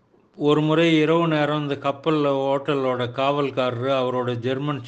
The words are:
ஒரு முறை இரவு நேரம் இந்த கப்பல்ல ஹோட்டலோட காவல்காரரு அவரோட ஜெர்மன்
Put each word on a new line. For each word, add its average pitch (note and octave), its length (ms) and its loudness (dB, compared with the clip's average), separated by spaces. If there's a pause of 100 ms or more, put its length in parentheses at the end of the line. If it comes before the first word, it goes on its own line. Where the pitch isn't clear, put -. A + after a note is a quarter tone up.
(360)
ஒரு D3 260 2
முறை D#3+ 380 4
இரவு E3 280 2
நேரம் D3+ 340 0
இந்த C#3+ 140 -4
கப்பல்ல C#3+ 560 0
ஹோட்டலோட C3+ 800 -2
காவல்காரரு C3 760 -2
அவரோட B2+ 480 0
ஜெர்மன் C3 520 -4